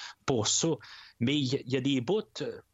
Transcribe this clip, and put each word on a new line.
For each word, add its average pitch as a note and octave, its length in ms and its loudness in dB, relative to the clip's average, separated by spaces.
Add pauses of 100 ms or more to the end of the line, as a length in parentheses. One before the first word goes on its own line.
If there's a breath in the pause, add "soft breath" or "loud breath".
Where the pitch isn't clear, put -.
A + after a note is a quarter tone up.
(260 loud breath)
pour A2+ 200 2
ça. - 220 2 (500 loud breath)
Mais C3+ 180 2
il C#3+ 100 2
y B2+ 100 0
a, - 100 0
il B2 60 -2
y C3+ 40 2
a C3 40 2
des C3+ 200 2
bouts, G3+ 220 0 (180)
euh, B2 180 -6 (160)